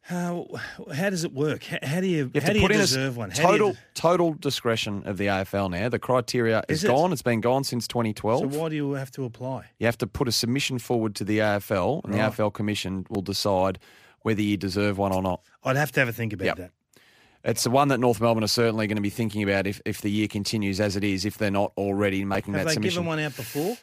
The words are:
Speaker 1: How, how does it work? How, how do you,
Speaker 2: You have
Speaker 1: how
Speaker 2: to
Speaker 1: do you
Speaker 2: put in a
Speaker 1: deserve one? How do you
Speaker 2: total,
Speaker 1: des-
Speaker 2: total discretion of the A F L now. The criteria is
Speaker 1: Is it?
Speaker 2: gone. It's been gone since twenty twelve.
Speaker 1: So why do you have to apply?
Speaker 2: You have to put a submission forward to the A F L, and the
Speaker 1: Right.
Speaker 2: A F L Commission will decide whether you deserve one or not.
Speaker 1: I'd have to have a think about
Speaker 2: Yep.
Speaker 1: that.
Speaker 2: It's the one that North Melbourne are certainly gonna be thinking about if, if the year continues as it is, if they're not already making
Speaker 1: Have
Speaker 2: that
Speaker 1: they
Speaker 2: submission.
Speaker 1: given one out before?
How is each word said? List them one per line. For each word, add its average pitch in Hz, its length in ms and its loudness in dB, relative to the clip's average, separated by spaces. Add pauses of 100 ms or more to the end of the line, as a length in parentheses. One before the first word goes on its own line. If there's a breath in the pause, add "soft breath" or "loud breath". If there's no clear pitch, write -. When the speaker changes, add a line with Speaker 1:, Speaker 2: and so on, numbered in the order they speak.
Speaker 1:
How, 175 460 -6 (460 loud breath)
how 180 160 0
does 175 140 -2
it - 100 -4
work? 139 300 -2
How, - 180 -6
how 151 180 -2
do 185 60 0
you, 151 260 0
Speaker 2:
You - 40 -
have 143 80 2
Speaker 1:
how 156 60 2
Speaker 2:
to 208 40 4
Speaker 1:
do 214 60 4
you 190 80 6
Speaker 2:
put 190 80 6
in - 40 4
a 196 40 6
Speaker 1:
deserve 131 340 0
one? 104 140 -6
How - 60 -8
do 147 40 0
you 190 160 6
Speaker 2:
total, 208 160 4
Speaker 1:
des- - 40 -10 (180)
Speaker 2:
total 170 380 4
discretion 113 760 -2
of 95 100 -4
the 101 100 0
A 98 100 2
F 95 180 -2
L 98 120 0
now. 92 220 -2
The 117 80 -2
criteria 117 640 2 (100)
is 156 100 0
Speaker 1:
Is 165 40 -2
it? 214 60 2
Speaker 2:
gone. 156 220 4
It's 135 120 -4
been 117 180 2
gone 127 220 2
since 120 240 -4
twenty 113 260 -2
twelve. 131 400 0
Speaker 1:
So 147 80 -2
why 165 80 -2
do 156 60 -6
you 143 180 -2
have 135 200 -6
to 135 120 -6
apply? 127 400 -10 (140)
Speaker 2:
You 110 80 2
have 117 120 0
to 107 80 -2
put - 200 -2
a 117 40 0
submission 127 460 0
forward 110 380 -2
to - 80 -6
the 107 160 2
A 107 160 2
F 104 160 -4
L, 101 320 0
and 101 100 -4
the 104 60 2
Speaker 1:
Right. 110 60 2
Speaker 2:
A - 20 2
F 110 120 -4
L 107 120 2
Commission 95 580 -4
will 101 140 -4
decide 95 560 0 (420 loud breath)
whether 107 220 0
you 104 140 2
deserve 101 420 0
one 98 120 2
or 92 120 0
not. 90 180 -2 (220 soft breath)
Speaker 1:
I'd 131 120 0
have 147 180 0
to 147 80 2
have 123 80 2
a 113 40 -6
think 113 200 -4
about 92 120 -6
Speaker 2:
Yep. 90 120 -2
Speaker 1:
that. 90 140 -14 (720 soft breath)
Speaker 2:
It's 117 200 0
the 123 80 2
one 139 160 6
that 135 120 2
North 120 220 4
Melbourne 117 220 2
are 104 40 0
certainly 110 380 2
gonna 104 160 -2
be 101 80 0
thinking 107 320 -4
about 98 240 2
if, 101 200 -4
if 107 160 -6
the 104 100 -2
year 107 160 0
continues 101 520 -2
as 104 160 2
it 101 80 -2
is, 98 220 0
if 104 140 -4
they're 107 120 0
not 101 260 0
already 98 480 0
making 98 280 -2
Speaker 1:
Have 98 120 0
Speaker 2:
that - 40 0
Speaker 1:
they - 60 0
Speaker 2:
submission. 175 260 0
Speaker 1:
given 170 60 -2
one 160 120 -2
out 151 160 -4
before? 147 480 -4